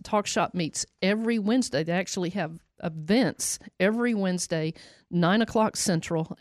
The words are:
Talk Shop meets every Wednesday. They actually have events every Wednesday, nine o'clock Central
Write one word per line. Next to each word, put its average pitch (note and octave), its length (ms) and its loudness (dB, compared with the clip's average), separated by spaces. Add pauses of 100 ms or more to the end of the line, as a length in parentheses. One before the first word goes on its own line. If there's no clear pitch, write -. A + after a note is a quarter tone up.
Talk G#3 220 0
Shop - 280 0
meets F3 300 -4 (160)
every A3 380 2
Wednesday. G#3+ 460 0
They E3 80 -2
actually F3+ 380 -2
have E3 280 -6 (240)
events D#3+ 760 0 (200)
every A3+ 360 2
Wednesday, F3+ 580 -2 (380)
nine F3 320 4
o'clock A3 340 0
Central E3 640 -2